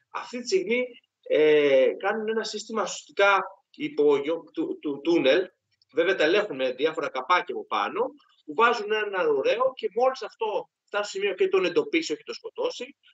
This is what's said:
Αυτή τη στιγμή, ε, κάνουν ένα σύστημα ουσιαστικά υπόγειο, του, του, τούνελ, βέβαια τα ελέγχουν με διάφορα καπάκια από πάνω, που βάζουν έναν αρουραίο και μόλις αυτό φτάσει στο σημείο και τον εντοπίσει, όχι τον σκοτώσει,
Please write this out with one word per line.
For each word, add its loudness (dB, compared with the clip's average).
Αυτή -12
τη -14
στιγμή, 0
ε, 4
κάνουν -4
ένα -2
σύστημα -8
ουσιαστικά 0
υπόγειο, 2
του, -4
του, -6
τούνελ, 4
βέβαια 2
τα 0
ελέγχουν 2
με -2
διάφορα -2
καπάκια -2
από -8
πάνω, -2
που -12
βάζουν 2
έναν -4
αρουραίο 0
και -6
μόλις 0
αυτό -6
φτάσει -6
στο -8
σημείο 0
και 2
τον 2
εντοπίσει, 0
όχι -10
τον -12
σκοτώσει, -8